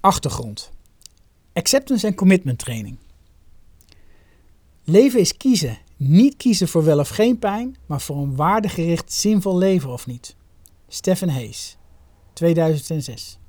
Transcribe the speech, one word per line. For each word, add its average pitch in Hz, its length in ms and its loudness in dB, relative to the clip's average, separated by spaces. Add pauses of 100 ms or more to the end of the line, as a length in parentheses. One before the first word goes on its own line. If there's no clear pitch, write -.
Achtergrond. 110 640 -4 (800)
Acceptance 254 540 0
en 202 80 0
commitment 185 440 4
training. 113 400 -10 (1900)
Leven 233 360 4
is - 160 0
kiezen. 160 420 0 (180)
Niet 185 400 4
kiezen 190 320 0
voor 160 160 0
wel 151 140 4
of 143 100 -2
geen 233 300 0
pijn, 226 380 -6 (100)
maar 143 140 -6
voor 143 160 -8
een 143 200 -4
waardegericht, 170 760 -2
zinvol 196 460 0
leven 180 340 0
of 120 140 -12
niet. 123 300 -14 (520)
Stephen 185 400 -2
Hayes, 131 480 -8 (560)
tweeduizend 160 580 0
en 156 120 -4
zes. - 360 -14 (100)